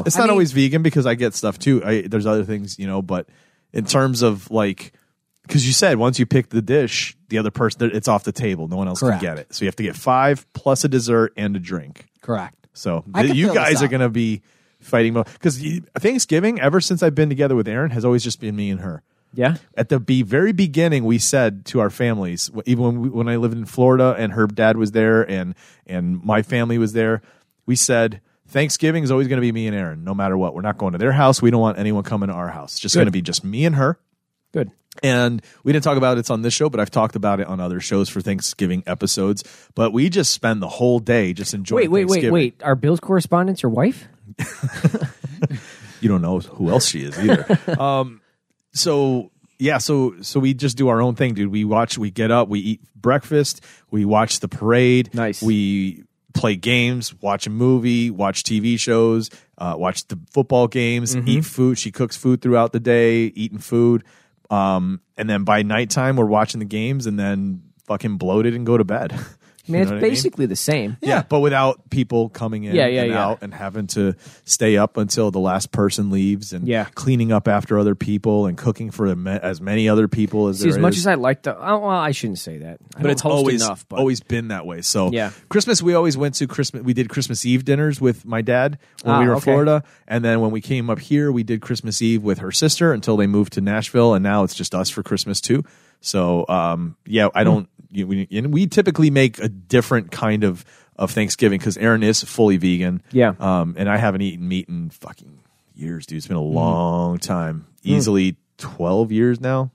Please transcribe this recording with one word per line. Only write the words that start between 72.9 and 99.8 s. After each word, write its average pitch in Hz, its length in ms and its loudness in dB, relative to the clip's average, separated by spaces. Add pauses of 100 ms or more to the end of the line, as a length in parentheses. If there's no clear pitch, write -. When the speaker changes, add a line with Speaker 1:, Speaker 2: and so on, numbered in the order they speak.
Speaker 1:
and 117 80 0
Speaker 3:
yeah. 104 160 -2
Speaker 1:
out 110 160 -4
and 98 100 -14
having 101 360 -8
to 98 260 0 (280)
stay 110 320 2
up 104 220 2
until 107 320 0
the 95 100 -4
last 95 320 -2
person 101 380 0
leaves 98 420 0
and 90 160 -8
Speaker 3:
Yeah. 110 180 -2 (100)
Speaker 1:
cleaning 120 360 0
up 107 160 2
after 104 300 2
other 104 160 4
people 104 540 0
and 90 100 -4
cooking 113 320 -4
for 104 160 -4
a 92 100 0
ma-, 90 220 -6
as 87 240 -6
many 107 260 0
other 107 200 6
people 107 400 0
as 95 100 -2
Speaker 3:
See, 98 60 -4
Speaker 1:
there 170 140 4
Speaker 3:
as 143 40 2
much 180 140 4
Speaker 1:
is. 180 60 -4
Speaker 3:
as 190 60 -2
I 190 60 4
like 131 300 0
to, 123 120 -6
oh, 190 220 -2
well, 208 140 -4
I 165 180 0
shouldn't 110 300 -6
say 80 180 -14
that. 80 240 -14
I - 160 -20
Speaker 1:
But - 60 -6
Speaker 3:
don't 143 80 2
Speaker 1:
it's 135 100 -2
Speaker 3:
host 151 140 0
Speaker 1:
always, 131 280 2
Speaker 3:
enough, 101 240 -6
but 98 120 -6
Speaker 1:
always 131 200 0
been 117 280 -6
that 95 180 -8
way. 87 160 -12
So 92 300 0
Speaker 3:
Yeah. 110 180 -2 (180)
Speaker 1:
Christmas, 202 360 0
we 175 100 2
always 165 240 2
went 143 180 -2
to 139 120 -4
Christmas. 131 340 -6
We 123 140 0
did 120 140 -2
Christmas 123 360 -4
Eve 127 180 2
dinners 143 380 0
with 123 240 0
my 113 160 -4
dad 127 380 0 (240)
when 120 100 0
Speaker 3:
Ah, 139 60 4
Speaker 1:
we 123 80 4
were 123 60 4
in - 40 2
Speaker 3:
okay. - 140 -4
Speaker 1:
Florida. 151 320 4 (240)
And 117 180 -2
then 113 160 2
when 110 80 2
we 110 120 -4
came 123 280 -4
up 110 100 -2
here, 147 320 0
we 120 120 0
did 113 180 -4
Christmas 113 400 -6
Eve 113 220 2
with 98 160 0
her 95 120 -8
sister 156 420 2
until 110 220 0
they 101 120 4
moved 101 260 2
to 98 80 -2
Nashville. 110 540 2
And 95 80 2
now 101 200 2
it's 92 120 -2
just - 180 -8
us 92 160 -2
for 101 140 -6
Christmas 98 360 -4
too. 139 240 0 (400)
So, 87 460 0
um, 85 460 -2 (100)
yeah, 107 300 2
I 107 80 4
Speaker 3:
Hmm. - 20 4
Speaker 1:
don't, - 240 2 (240)
you, 98 140 -4
we, 98 240 -2
and 123 220 -2
we 185 140 2
typically 160 440 2
make 135 280 2
a 110 100 -4
different 104 600 0